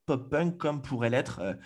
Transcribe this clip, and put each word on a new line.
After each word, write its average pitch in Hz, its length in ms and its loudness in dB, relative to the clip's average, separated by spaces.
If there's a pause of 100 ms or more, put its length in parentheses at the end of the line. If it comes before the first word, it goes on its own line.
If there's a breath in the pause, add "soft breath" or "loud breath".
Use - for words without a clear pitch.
pop-punk 147 500 0
comme 147 260 -2
pourrait 120 280 0
l'être, 123 300 0
euh, 95 140 -2 (120)